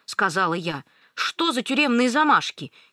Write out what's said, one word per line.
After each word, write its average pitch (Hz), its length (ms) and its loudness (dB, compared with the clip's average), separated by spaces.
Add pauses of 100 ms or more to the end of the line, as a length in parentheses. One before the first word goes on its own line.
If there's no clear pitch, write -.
сказала 180 500 0
я. 165 300 -6 (300)
«Что - 380 -2
за 240 100 -2
тюремные 254 480 2
замашки? 240 600 0 (200)